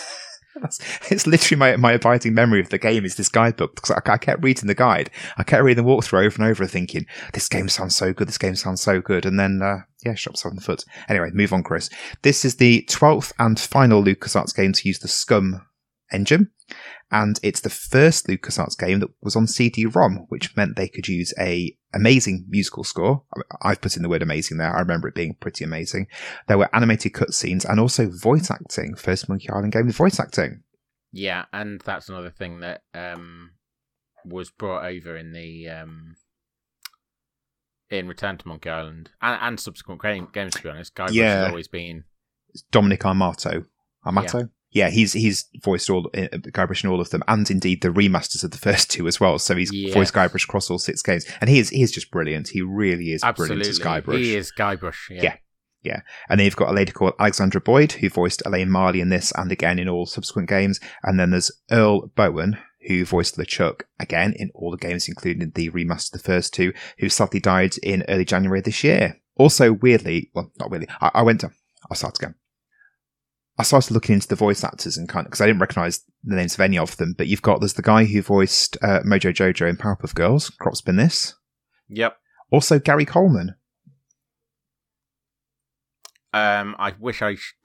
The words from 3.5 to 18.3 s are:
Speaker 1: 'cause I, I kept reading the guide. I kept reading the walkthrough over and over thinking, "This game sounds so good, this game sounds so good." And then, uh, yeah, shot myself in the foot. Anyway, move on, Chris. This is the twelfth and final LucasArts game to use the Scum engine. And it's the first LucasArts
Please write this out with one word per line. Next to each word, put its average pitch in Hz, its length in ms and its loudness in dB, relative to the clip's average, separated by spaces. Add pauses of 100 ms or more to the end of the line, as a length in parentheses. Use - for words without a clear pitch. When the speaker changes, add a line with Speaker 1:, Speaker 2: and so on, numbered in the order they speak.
Speaker 1:
'cause - 160 -4
I, - 220 2
I - 40 4
kept - 240 -2
reading 127 260 2
the 101 60 2
guide. 98 380 2 (260)
I 95 60 0
kept 113 220 4
reading 120 180 4
the 120 60 4
walkthrough 110 360 4
over 107 160 2
and 110 80 4
over 98 160 0
thinking, 90 400 -4 (280)
"This - 160 -6
game 95 180 -2
sounds 95 260 -2
so 95 200 0
good, - 160 -4
this - 80 -6
game 92 180 -2
sounds 92 260 -4
so 95 200 2
good." 90 240 -2
And 95 120 0
then, 98 240 2
uh, 98 180 -2 (260)
yeah, 113 100 -4
shot - 160 -10
myself - 220 -8
in - 20 -10
the 95 60 -12
foot. - 240 -4 (240)
Anyway, 87 240 0
move 101 180 2
on, 92 100 2
Chris. - 280 -4 (320)
This 139 240 2
is 127 100 0
the 120 280 6
twelfth - 540 2
and 113 220 2
final 117 420 6
LucasArts - 540 0
game 98 160 2
to - 160 -2
use 95 120 -2
the - 100 -8
Scum 95 580 0 (420)
engine. 147 420 2 (600)
And 104 320 0
it's 104 160 -2
the 101 100 -4
first - 580 2
LucasArts - 520 -4